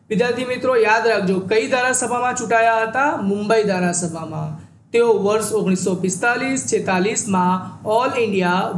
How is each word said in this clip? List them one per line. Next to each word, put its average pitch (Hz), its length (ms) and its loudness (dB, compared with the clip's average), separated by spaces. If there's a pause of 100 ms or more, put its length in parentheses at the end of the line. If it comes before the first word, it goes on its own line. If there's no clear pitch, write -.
(100)
વિદ્યાર્થી 240 340 0
મિત્રો, 254 320 0
યાદ 226 300 4
રાખજો, 190 340 0
કઈ 220 300 0
ધારાસભામાં 247 640 0
ચૂંટાયા 226 480 2
હતા? 262 340 0
મુંબઈ 208 480 0
ધારાસભામાં. 165 1000 -4 (240)
તેઓ 233 280 4
વર્ષ 208 340 0
ઓગણીસો 185 420 0
પિસ્તાલીસ 247 800 -2
છેતાલીસમાં 185 1160 0
All 254 300 0
ઇન્ડિયા 196 600 0